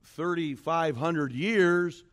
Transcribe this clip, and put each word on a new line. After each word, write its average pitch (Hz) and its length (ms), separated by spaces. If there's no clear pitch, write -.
thirty-five 160 920
hundred 151 340
years 175 800